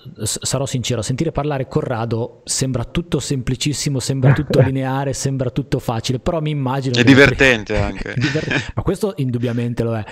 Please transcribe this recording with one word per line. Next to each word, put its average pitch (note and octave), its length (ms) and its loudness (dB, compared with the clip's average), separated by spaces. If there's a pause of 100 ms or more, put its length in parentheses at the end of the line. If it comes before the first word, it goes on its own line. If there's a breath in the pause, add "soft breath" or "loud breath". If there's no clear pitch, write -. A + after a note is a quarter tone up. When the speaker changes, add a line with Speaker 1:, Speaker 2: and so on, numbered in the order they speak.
(240)
Speaker 1:
s-, - 180 -4
sarò C3 240 -2
sincero, A#2+ 360 -2
sentire C#3+ 300 -2
parlare C#3+ 360 -2
Corrado A#2 760 -4
sembra B2+ 400 -2
tutto E3 360 -2
semplicissimo, C3+ 800 -2
sembra C3+ 340 2
tutto C#3 260 2
Speaker 2:
<laughs> - 20 8
Speaker 1:
lineare, C3+ 520 0
sembra C3 360 -2
tutto C3 300 -4
facile, A#2+ 400 -2
però E3+ 220 -2
mi D3+ 100 -2
immagino C3 440 -2
Speaker 3:
È A#2+ 40 4
Speaker 1:
che A#2+ 40 4
Speaker 3:
divertente B2 760 6
anche. G2+ 360 -2
Speaker 1:
<laughs> - 40 -6
Diver-, C3+ 580 -2
ma - 80 -2
questo F#3+ 340 -2
indubbiamente A#2+ 680 -2
lo A2+ 120 -2
è. G#2+ 160 -6